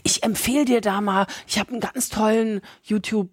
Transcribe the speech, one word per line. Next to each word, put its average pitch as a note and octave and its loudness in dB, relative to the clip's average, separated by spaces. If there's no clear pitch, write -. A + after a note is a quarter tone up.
ich - 0
empfehl A#3+ 0
dir A#3+ 4
da G3 0
mal, G3 2
ich - -4
hab G3+ -4
einen A#3+ -6
ganz A3 -4
tollen G#3+ 0